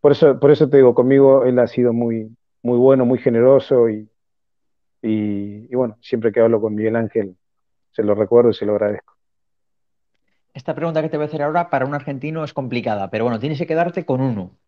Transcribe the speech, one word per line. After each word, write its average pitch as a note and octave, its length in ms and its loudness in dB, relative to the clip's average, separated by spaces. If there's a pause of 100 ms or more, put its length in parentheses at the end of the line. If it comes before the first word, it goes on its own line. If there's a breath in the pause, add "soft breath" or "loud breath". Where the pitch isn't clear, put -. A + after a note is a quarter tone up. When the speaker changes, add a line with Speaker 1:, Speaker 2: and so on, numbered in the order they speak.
Speaker 1:
por D3 120 4
eso, C#3+ 280 4
por C#3 100 4
eso D3 180 4
te C#3 100 4
digo, B2 160 6
conmigo C3+ 500 4
él B2+ 140 0
ha A#2+ 100 2
sido B2 240 -2
muy, A#2 440 -6 (260)
muy A#2+ 160 0
bueno, C3 280 4
muy B2 120 0
generoso B2 720 2
y, G#2+ 200 -10 (920)
y, G#2 720 -6
y B2 40 -6
bueno, A#2+ 260 -4
siempre A2+ 300 -2
que A#2+ 80 0
hablo A2+ 200 4
con G#2+ 140 -4
Miguel A2 220 -2
Ángel, G#2+ 400 -4 (560)
se - 120 -6
lo G#2 100 2
recuerdo A#2 360 4
y G#2 40 -2
se G#2 120 -6
lo G#2 80 -2
agradezco. G#2 400 -4 (1400)
Speaker 2:
Esta C3+ 200 -10
pregunta D#3+ 280 -4
que D#3 80 -4
te D#3+ 80 -6
voy D3+ 60 -4
a D3+ 40 -8
hacer D3+ 140 -8
ahora E3+ 280 -2
para - 160 -2
un C#3+ 80 -6
argentino D3 500 -8
es C#3+ 100 -14
complicada, A2 560 -6
pero A2 140 -4
bueno, A#2 160 -2
tienes D3 180 -6
que C3 80 -6
quedarte E3+ 400 -4
con C3 160 -2
uno. G#2 340 -6 (120)